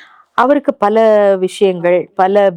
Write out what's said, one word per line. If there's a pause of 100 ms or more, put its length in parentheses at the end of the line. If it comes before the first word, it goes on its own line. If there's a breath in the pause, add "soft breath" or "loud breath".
(340 loud breath)
அவருக்கு
பல (420)
விஷயங்கள்,
பல